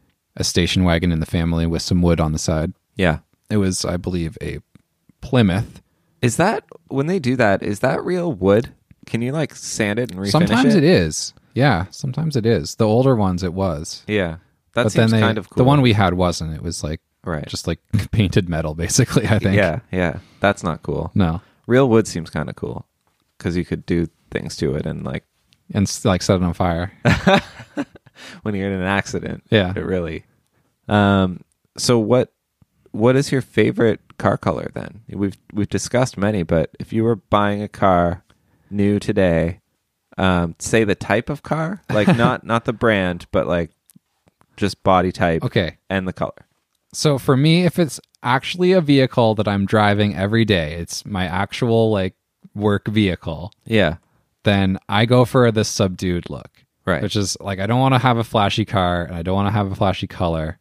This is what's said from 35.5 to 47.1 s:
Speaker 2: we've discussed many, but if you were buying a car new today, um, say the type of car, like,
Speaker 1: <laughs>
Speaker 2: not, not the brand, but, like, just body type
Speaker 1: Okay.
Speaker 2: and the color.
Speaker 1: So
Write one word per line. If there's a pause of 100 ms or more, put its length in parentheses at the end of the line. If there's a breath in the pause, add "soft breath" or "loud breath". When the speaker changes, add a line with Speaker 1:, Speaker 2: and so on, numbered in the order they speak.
Speaker 2:
we've
discussed
many,
but
if
you
were
buying
a
car (480)
new
today, (580)
um,
say
the
type
of
car,
like,
Speaker 1:
<laughs>
Speaker 2:
not,
not
the
brand,
but,
like, (840)
just
body
type
Speaker 1:
Okay. (120)
Speaker 2:
and
the
color. (460)
Speaker 1:
So